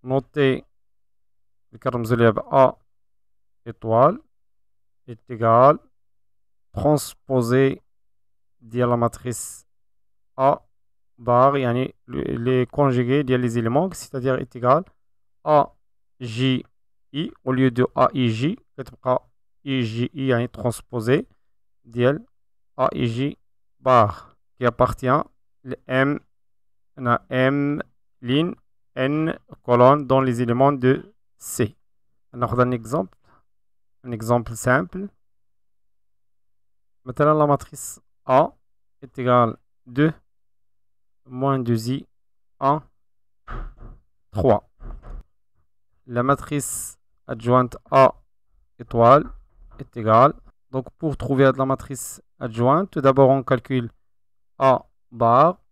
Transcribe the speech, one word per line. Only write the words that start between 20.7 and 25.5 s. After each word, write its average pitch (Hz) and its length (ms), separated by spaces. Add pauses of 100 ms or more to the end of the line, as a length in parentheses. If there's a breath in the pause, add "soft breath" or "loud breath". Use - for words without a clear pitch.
ديال 123 400 (520)
A 131 180
I 135 100
J 120 320 (420)
bar, 123 560 (220)
qui 127 80
appartient 120 420
à 139 200 (580)